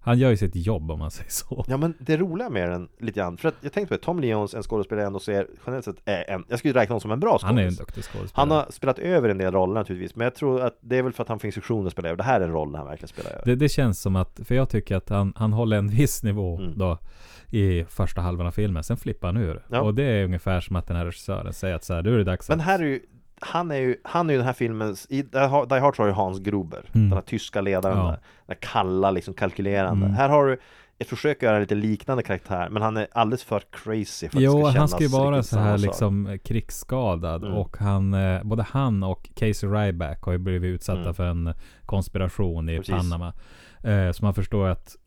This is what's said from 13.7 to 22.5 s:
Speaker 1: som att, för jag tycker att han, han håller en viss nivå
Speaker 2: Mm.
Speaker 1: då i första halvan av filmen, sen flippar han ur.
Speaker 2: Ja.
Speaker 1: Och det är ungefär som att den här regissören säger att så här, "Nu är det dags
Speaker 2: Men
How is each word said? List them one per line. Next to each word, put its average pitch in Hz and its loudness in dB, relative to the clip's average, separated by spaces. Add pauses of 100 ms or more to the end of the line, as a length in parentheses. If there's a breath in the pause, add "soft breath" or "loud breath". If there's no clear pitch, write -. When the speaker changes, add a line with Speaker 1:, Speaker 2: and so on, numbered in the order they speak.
Speaker 1:
som 95 0
att, - -2
för 123 0
jag 131 4
tycker 104 -2
att - -4
han, 101 0
han 110 0
håller 110 2
en 101 0
viss 123 2
nivå 98 -2
Speaker 2:
Mm. 98 -4
Speaker 1:
då 90 0 (520 loud breath)
i 92 2
första - -2
halvan 87 -2
av 87 0
filmen, 95 0
sen 120 -2
flippar - -6
han 95 0
ur. 92 -2
Speaker 2:
Ja. 120 2
Speaker 1:
Och 107 2
det 135 2
är 107 2
ungefär 90 0
som - -4
att 85 -2
den 87 -4
här 87 -2
regissören 95 -8
säger 92 -4
att 85 -8
så 92 -4
här, 82 -2
"Nu 113 2
är 117 6
det 101 4
dags 92 -2
Speaker 2:
Men 160 2